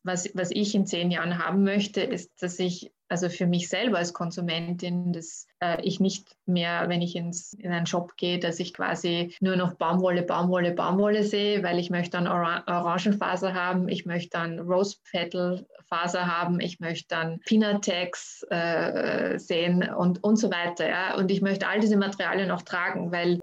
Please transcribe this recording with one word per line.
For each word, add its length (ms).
was, 300
was 160
ich 240
in 120
zehn 240
Jahren 280
haben 260
möchte, 380
ist, 280
dass 160
ich 340
also 200
für 180
mich 220
selber 300
als 140
Konsumentin, 1000
dass, 340
äh, 220
ich 180
nicht 360
mehr, 420
wenn 140
ich 140
ins, 380
in 180
einen 140
Shop 300
gehe, 220
dass 220
ich 140
quasi 680
nur 160
noch 180
Baumwolle, 480
Baumwolle, 500
Baumwolle 520
sehe, 380
weil 160
ich 120
möchte 200
dann 160
Ora-, 400
Orangenfaser 880
haben, 340
ich 180
möchte 240
dann 300
Rose 360
Petal 540
Faser 380
haben, 340
ich 200
möchte 280
dann 380
Pinatex, 1040
äh, 880
sehen 560
und, 280
und 140
so 140
weiter. 380
Ja? 280
Und 140
ich 120
möchte 260
all 120
diese 160
Materialien 540
auch 120
tragen, 500
weil 300